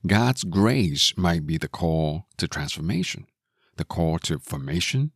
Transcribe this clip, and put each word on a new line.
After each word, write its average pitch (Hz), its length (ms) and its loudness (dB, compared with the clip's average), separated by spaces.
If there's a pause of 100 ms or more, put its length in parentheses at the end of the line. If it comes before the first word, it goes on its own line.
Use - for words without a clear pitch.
God's 113 360 2
grace 98 720 2
might 85 300 2
be 80 120 -2
the 76 100 -4
call 80 580 0 (120)
to 85 100 -2
transformation, - 800 -4 (500)
the 80 80 -2
call 82 340 0
to 80 200 -2
formation - 760 -2